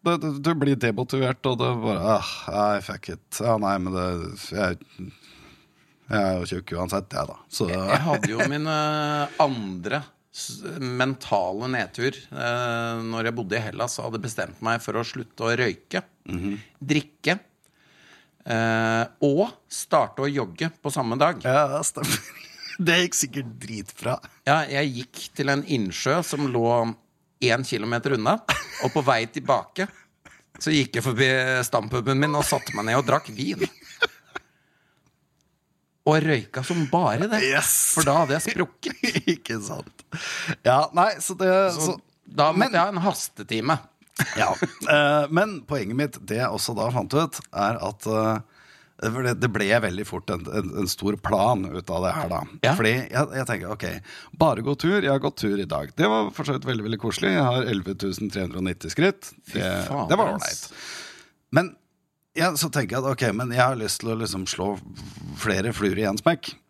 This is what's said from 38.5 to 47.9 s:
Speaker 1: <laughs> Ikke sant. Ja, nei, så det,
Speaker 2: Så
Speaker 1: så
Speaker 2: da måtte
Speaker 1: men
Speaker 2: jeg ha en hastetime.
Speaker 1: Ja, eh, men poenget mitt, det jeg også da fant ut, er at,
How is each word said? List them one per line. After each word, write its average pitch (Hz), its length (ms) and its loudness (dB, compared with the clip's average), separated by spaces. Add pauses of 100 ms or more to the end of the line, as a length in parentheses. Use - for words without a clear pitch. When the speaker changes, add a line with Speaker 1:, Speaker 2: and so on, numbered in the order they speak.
Speaker 1:
<laughs> - 220 2
Ikke - 240 -6
sant. - 440 -10 (540)
Ja, 127 320 6
nei, 185 300 4
så 185 160 -4
det, 185 160 2 (180)
Speaker 2:
Så 156 160 0
Speaker 1:
så 175 140 -2 (220)
Speaker 2:
da 147 300 2
måtte 175 80 2
Speaker 1:
men 220 120 4
Speaker 2:
jeg 180 100 4
ha 185 80 4
en 180 140 -2
hastetime. 127 760 0 (540)
Speaker 1:
Ja, 98 220 2
eh, 147 760 2
men 180 320 2
poenget 120 360 -4
mitt, 143 220 -2
det 104 180 -4
jeg 120 120 2
også 110 260 -4
da 107 140 0
fant 113 240 -2
ut, 156 340 0
er 101 320 0
at, 101 260 -6